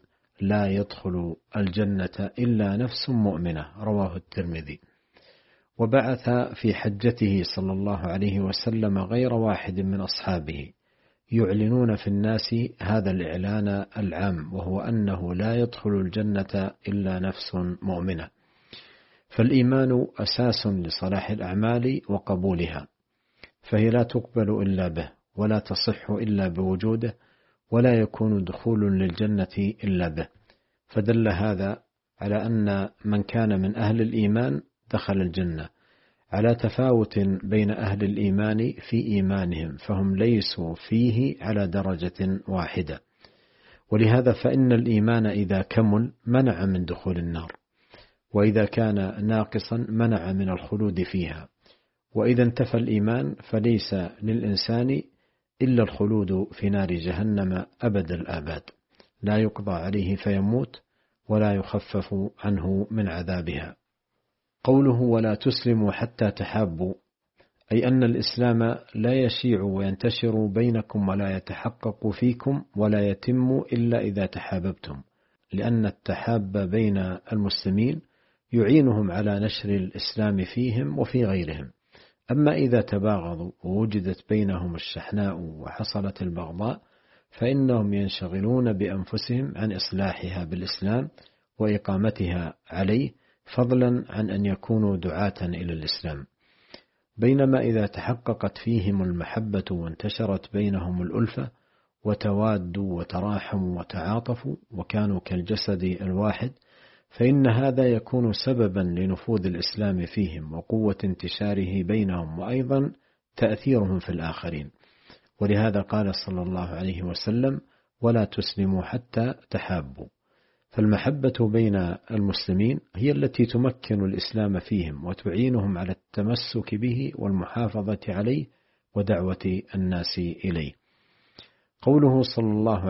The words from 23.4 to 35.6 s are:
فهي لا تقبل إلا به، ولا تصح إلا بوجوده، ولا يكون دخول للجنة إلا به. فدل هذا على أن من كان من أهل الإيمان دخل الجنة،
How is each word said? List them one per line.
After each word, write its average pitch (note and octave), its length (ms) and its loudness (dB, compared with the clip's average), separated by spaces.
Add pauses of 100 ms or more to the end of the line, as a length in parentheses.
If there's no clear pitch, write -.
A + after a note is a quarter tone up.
فهي A2+ 280 4
لا A#2+ 120 4
تقبل G#2+ 600 0
إلا F#2 260 0
به، E2 220 -6 (260)
ولا G#2+ 220 2
تصح - 520 -4
إلا G2+ 380 0
بوجوده، F#2+ 640 -2 (560)
ولا A#2+ 240 6
يكون G#2+ 500 2
دخول G2+ 540 0
للجنة G2+ 760 0 (100)
إلا F2+ 240 0
به. D#2+ 200 -6 (580)
فدل A2+ 420 2
هذا G2 540 0 (380)
على G#2 260 -2
أن G2+ 420 2 (160)
من G#2 180 2
كان G#2+ 380 2
من G2+ 160 0
أهل A2+ 240 2
الإيمان A2+ 600 0 (320)
دخل G2+ 220 -2
الجنة، E2+ 540 -2 (640)